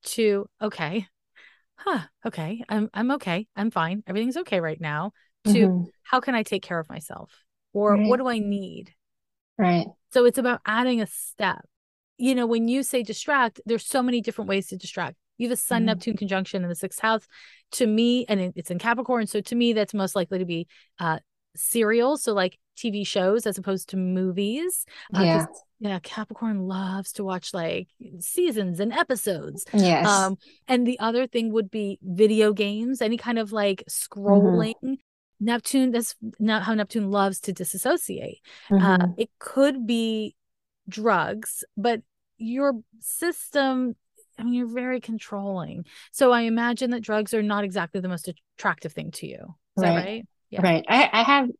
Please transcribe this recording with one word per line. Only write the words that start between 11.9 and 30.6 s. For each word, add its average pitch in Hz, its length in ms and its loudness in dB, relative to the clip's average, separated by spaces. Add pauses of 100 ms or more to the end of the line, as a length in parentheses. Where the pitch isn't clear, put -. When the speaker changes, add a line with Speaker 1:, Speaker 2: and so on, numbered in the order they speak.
Speaker 1:
you 254 180 2
know, 247 100 2
when 226 220 0
you 262 160 0
say 254 200 -2
distract, 240 600 -2
there's 220 200 -2
so 262 160 0
many 247 200 0
different 208 280 -6
ways 196 180 0
to 185 100 -10
distract. 170 380 -8 (220)
You 240 120 -2
have 247 80 0
a - 40 -4
Sun 233 200 0
Speaker 2:
Mm-hmm. 185 40 4
Speaker 1:
Neptune 190 320 -2
conjunction 190 460 -2
in 175 60 -4
the 175 60 -4
sixth - 240 -8
house. 220 280 0 (460)
To 254 120 2
me, 233 420 2
and 208 120 2
it, 180 160 -2
it's 180 160 -8
in 175 80 -2
Capricorn, 233 480 0
so 214 140 -4
to 233 140 -6
me, 240 180 4
that's 214 200 0
most 190 220 -2
likely 185 240 -2
to 185 60 -2
be, 165 220 -6 (320)
uh, 160 200 -2 (360)
serials, 233 680 2
so, 226 100 0
like, 185 240 0 (180)
T 233 160 -4
V 202 120 -4
shows 196 420 2
as 202 120 -2
opposed 190 320 -4
to 190 80 -4
movies, 190 880 -2 (280)
uh, 196 120 4
'cause, - 0 -
Speaker 2:
Yeah. 165 200 4 (340)
Speaker 1:
yeah, 202 200 -4
Capricorn 214 680 -6
loves 190 460 -6
to 208 100 -8
watch, 185 300 -6
like, 170 340 -4 (320)
seasons 208 600 -2
and 208 140 -2
episodes. 185 800 -4
Speaker 2:
Yes. 190 340 6
Speaker 1:
Um, 190 300 4 (300)